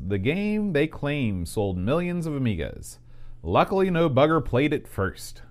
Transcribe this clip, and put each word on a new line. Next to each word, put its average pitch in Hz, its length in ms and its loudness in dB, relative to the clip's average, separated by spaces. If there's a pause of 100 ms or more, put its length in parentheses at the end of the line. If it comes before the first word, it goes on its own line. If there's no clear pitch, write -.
"The 101 120 0
game 202 540 0
they 147 140 2
claim 127 600 -2
sold 98 320 -2
millions 165 480 0
of 151 80 -4
Amigas. 104 640 -4 (440)
Luckily, 175 480 2
no 170 180 4
bugger 147 360 4
played 143 280 2
it - 140 -4
first. - 640 -4